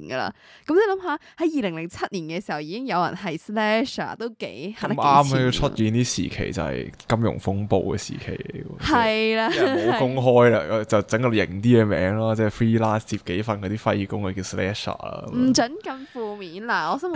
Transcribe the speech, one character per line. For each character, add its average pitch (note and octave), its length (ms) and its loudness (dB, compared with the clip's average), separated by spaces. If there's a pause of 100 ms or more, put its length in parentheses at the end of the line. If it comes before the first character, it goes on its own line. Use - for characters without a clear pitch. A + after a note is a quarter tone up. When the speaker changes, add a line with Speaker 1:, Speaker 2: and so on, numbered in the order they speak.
Speaker 1:
㗎 B2+ 100 -6
啦。 G2+ 140 -4 (360)
咁 D4 80 0
你 F#4+ 40 6
諗 F#4+ 240 2
吓， D#4 120 -4 (280)
喺 D#4+ 140 0
二 C4 60 -2
零 E3 140 -4
零 E3+ 120 -8
七 - 80 -14 (140)
年 E3 280 -6
嘅 - 60 -10
時 - 80 -6
候 D3+ 80 -4
已 D3+ 80 -10
經 A#3+ 160 -8
有 F3+ 200 0
人 - 100 -4
係 F#3 200 -6
slasher， G#3+ 800 -2
都 A#3 140 -10
幾 D#3 500 -12
嚇 G3 80 -4
得 C#3 60 -2
幾 C#3+ 80 -2
前 C#3 100 6
㗎。 C#3+ 120 8
Speaker 2:
咁 - 0 -
啱 C3+ 100 0
佢 B2+ 180 4
出 - 100 0 (140)
現 A2 120 2
啲 A#2 160 4
時 B2 100 -2 (160)
期 - 220 -4
就 E2+ 100 -4
係 C2 300 -4 (160)
金 A2+ 140 2
融 G2+ 180 0
風 G2+ 280 -2
暴 G2 120 2 (160)
嘅 - 20 -2
時 - 160 -8
期 - 140 -10
嚟 - 360 -10
喎。 - 220 -10
Speaker 1:
係 A3 500 2
啦。 A3+ 140 0
Speaker 2:
即 F4+ 80 -2
係 - 160 2 (180)
冇 - 60 2
公 - 180 0
開 B2 360 8
啦， G2+ 320 0
<laughs> - 20 -12
就 G#2+ 160 2
整 A2+ 220 0
個 A#2 100 4
型 G2 120 4 (140)
啲 A#2 220 8
嘅 A2 60 6
名 F#2 300 2
咯， A2 180 2
即 A2 80 2
係 G#2+ 80 2
freelance A2 540 2
接 G#2 200 -6
幾 F2+ 160 -2
份 G#2+ 180 -2
嗰 G2 80 -6
啲 G#2+ 120 -4
廢 G2+ 260 0
工 G#2 220 -4
啊， F#2+ 40 -2
叫 F#2 120 -4
slasher F#2+ 600 -6
啦。 - 300 -10
Speaker 1:
唔 B3+ 180 2
准 B3 200 2 (120)
咁 C4+ 300 -12
負 G#3+ 240 -8
面 G3 300 -12
啦， F3 260 0
我 C#4 60 -2
心 F4+ 100 -6
目 E4 60 -4